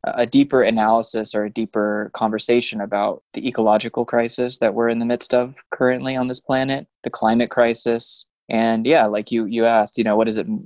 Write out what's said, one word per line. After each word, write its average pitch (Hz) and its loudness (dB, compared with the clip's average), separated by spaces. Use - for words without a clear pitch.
a 120 -2
deeper 139 4
analysis 110 2
or 107 -2
a 104 -6
deeper 104 -4
conversation 113 -2
about 101 -4
the - -8
ecological 113 0
crisis 120 -2
that 107 0
we're 117 2
in 117 0
the 117 -2
midst 120 -2
of 123 0
currently 127 0
on 127 -2
this 127 -6
planet, 135 -2
the - -6
climate 113 2
crisis. 117 0
And 113 0
yeah, 139 4
like 107 -4
you, 113 0
you 113 0
asked, 113 2
you 117 0
know, 107 2
what 110 4
does 110 -4
it 95 -4